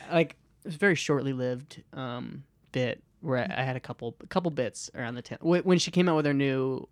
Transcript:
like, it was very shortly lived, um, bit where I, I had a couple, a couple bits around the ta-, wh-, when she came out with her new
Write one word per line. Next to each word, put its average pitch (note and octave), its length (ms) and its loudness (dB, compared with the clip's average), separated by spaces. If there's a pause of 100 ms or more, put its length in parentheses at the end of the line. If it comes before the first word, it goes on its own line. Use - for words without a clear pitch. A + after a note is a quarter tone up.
(120)
like, E3 200 4 (340)
it - 20 -14
was E3 80 -10
very F#3 200 4
shortly C#3 360 0
lived, B2+ 500 -6 (120)
um, B2 500 -10 (300)
bit B2 280 -2 (200)
where C3 160 0
I, - 240 -2
I - 20 0
had C3 140 -2
a - 20 -10
couple, - 420 -10
a - 60 -20
couple F3+ 240 0
bits B2+ 420 -4
around A#2+ 220 -8
the A#2+ 60 -10
ta-, - 160 -12
wh-, F3 280 2
when F3+ 120 6
she E3 140 0
came F3+ 180 4
out D#3+ 80 4
with D3 80 4
her C#3+ 80 2
new C3+ 580 0